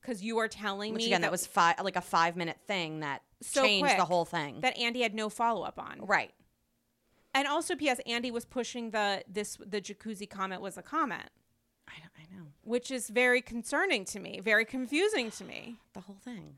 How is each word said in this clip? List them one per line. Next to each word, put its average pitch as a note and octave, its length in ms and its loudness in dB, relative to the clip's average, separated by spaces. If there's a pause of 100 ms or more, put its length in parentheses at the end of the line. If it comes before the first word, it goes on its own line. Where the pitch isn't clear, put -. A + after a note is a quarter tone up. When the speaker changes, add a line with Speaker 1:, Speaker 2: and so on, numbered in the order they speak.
Speaker 1:
'Cause G#3 220 -6
you A3+ 160 0
are A3 80 2
telling G3+ 460 -4
Speaker 2:
Which, A3 80 -2
Speaker 1:
me A3+ 40 2
Speaker 2:
again, G3 160 4
that F#3 60 2
Speaker 1:
that - 40 2
Speaker 2:
was F3+ 140 -2
fi-, E3+ 340 6
like, F#3+ 160 -2
a F3+ 60 0
five-minute E3+ 640 2
thing D#3+ 360 -4
that C#3+ 200 -4 (220)
Speaker 1:
so - 180 2
Speaker 2:
changed G#3+ 300 6
the G3+ 60 8
Speaker 1:
quick F3+ 100 4
Speaker 2:
whole E3+ 180 2
thing. D3 360 -4
Speaker 1:
that B3+ 160 2
Andy A#3+ 260 0
had A3 100 2
no G#3+ 160 -2
follow-up A3+ 480 0
on. - 300 -10
Speaker 2:
Right. E3 260 2 (1000)
Speaker 1:
And C#4 120 4
also, D4+ 280 2
P C#4+ 140 2
S, B3 160 2
Andy A#3+ 260 -2
was A#3 140 -4
pushing A#3 460 -6
the, G3+ 360 0
this, G#3 380 -6
the G3+ 160 -4
jacuzzi G3+ 480 -10
comment F#3+ 320 -4
was G3 160 -8
a F3 60 -14
comment. C#4 460 -2 (580)
Speaker 2:
I - 120 -18
don't, D#3+ 180 -20
I E3 180 -20
know. E3+ 120 -16 (140)
Speaker 1:
Which B3 300 -2
is B3 180 -6
very B3 320 4
concerning B3 640 0
to - 140 -8
me, - 200 -10
very A3 260 4
confusing C4 680 0
to - 120 -12
me. A#3 420 -14
Speaker 2:
<sighs> - 80 -20
The G3+ 80 -12
whole G3 220 -18
thing. D#3 340 -14